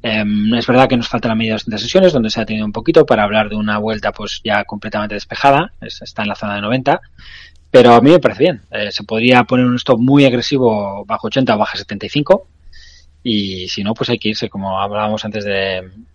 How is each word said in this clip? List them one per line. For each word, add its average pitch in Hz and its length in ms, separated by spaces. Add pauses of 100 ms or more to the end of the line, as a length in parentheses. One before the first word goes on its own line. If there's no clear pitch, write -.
Em, 107 520
es 117 120
verdad 127 220
que 127 80
nos 117 140
falta 117 180
la 110 80
media 110 160
de 110 40
doscientas 104 260
sesiones, 180 320
donde 113 160
se 113 100
ha 110 60
tenido 107 200
un 107 60
poquito 151 340
para 110 180
hablar 104 260
de 107 80
una 107 200
vuelta, 107 360
pues, - 280
ya 104 220
completamente 107 520
despejada, 139 680
es, - 200
está - 200
en 104 80
la 98 60
zona 101 200
de 101 60
noventa, 131 400 (720)
pero 123 220
a 120 60
mí 143 120
me 175 80
parece - 240
bien. 175 180 (100)
Eh, 104 180
se 104 140
podría 120 400
poner 127 220
un 123 100
stop 120 240
muy 139 240
agresivo 110 840
bajo 110 220
ochenta 123 280
o - 20
bajo - 180
setenta - 300
y - 40
cinco, 170 380 (720)
y 98 460
si 101 160
no, 107 100
pues 117 160
hay 120 80
que 107 120
irse, 107 180
como 95 320
hablábamos 107 460
antes 104 180
de 95 480 (240)